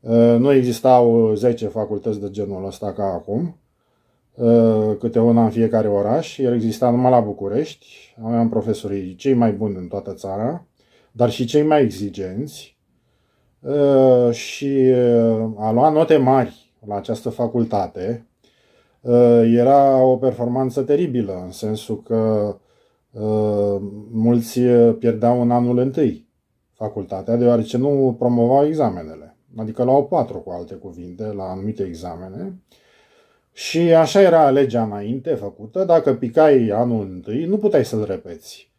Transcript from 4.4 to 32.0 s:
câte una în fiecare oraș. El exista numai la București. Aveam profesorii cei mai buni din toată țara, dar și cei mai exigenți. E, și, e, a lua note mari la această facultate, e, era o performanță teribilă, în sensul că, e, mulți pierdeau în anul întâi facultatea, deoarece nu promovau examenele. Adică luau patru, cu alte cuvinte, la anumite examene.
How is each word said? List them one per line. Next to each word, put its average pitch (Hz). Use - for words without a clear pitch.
câte 117
una 117
în 113
fiecare 110
oraș. 104
El 123
exista 113
numai 123
la 123
București. 107
Aveam 117
profesorii 101
cei 135
mai 117
buni 104
din 90
toată 98
țara, 107
dar 120
și 127
cei 147
mai 151
exigenți. 101
E, 131
și, 139
e, 120
a 107
lua 127
note 156
mari 131
la 104
această 107
facultate, 113
e, 123
era 135
o 127
performanță 127
teribilă, 123
în 90
sensul 107
că, 110
e, 113
mulți 117
pierdeau 117
în 120
anul 123
întâi 131
facultatea, 104
deoarece 120
nu 135
promovau 123
examenele. 90
Adică 113
luau 135
patru, 139
cu 95
alte 87
cuvinte, 90
la 98
anumite 98
examene. 92